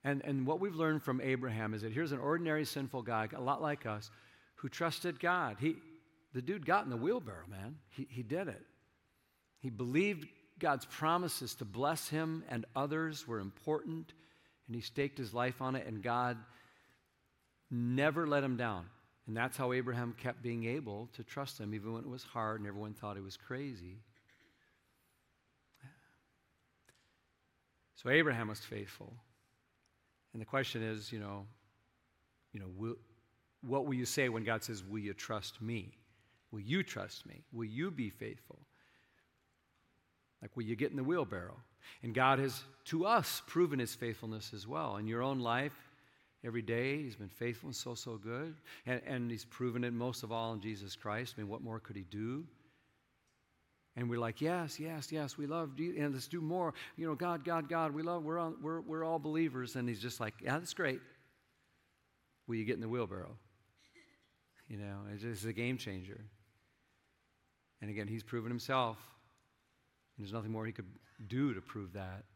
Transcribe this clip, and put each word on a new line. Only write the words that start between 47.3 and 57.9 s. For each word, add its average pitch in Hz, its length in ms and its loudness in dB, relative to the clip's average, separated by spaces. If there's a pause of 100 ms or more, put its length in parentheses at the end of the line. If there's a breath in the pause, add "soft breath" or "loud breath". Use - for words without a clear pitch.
and 127 80 -6
so, 120 180 -4
so 113 220 -6
good. 120 380 -6 (320 loud breath)
And, 123 200 0
and 120 240 0
he's 110 140 -4
proven 123 400 0
it 120 80 0
most 120 300 0
of 110 100 -4
all 113 220 0
in 104 60 -4
Jesus 98 360 -6
Christ. 110 400 -2
I 110 60 -4
mean, 101 80 -4
what 117 120 -4
more 113 160 -4
could 107 180 -10
he 95 80 -6
do? 113 420 -4 (1500 soft breath)
And 120 120 0
we're 120 120 0
like, 113 200 0
"Yes, 165 400 0
yes, 156 300 -6
yes, 151 260 -2
we 147 100 -2
love 147 320 -2
you, 170 200 0
and 147 160 2
let's 127 140 -4
do 170 120 -2
more. 165 320 2 (240 loud breath)
You 165 100 -2
know, 156 80 2
God, 170 300 0
God, 165 240 2
God, 165 240 4